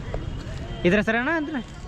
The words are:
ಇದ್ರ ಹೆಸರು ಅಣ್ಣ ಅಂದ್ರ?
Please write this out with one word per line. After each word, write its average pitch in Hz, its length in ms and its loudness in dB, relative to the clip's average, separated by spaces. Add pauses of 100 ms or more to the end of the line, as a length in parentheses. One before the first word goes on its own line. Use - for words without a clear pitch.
(880)
ಇದ್ರ 180 120 8
ಹೆಸರು 220 200 4
ಅಣ್ಣ 247 120 2
ಅಂದ್ರ? 311 260 0 (320)